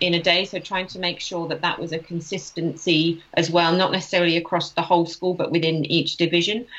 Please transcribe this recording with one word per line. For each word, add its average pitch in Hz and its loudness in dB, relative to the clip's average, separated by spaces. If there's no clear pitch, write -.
in 180 2
a 170 2
day. 180 2
So 190 -6
trying 185 -4
to 185 -14
make 175 -4
sure 170 -6
that - -4
that - -2
was 165 -6
a 165 -4
consistency 165 -2
as 165 2
well, 170 4
not 185 2
necessarily 175 2
across 170 -2
the - -2
whole 170 4
school, 180 -2
but 175 -2
within 160 2
each 160 0
division. 175 0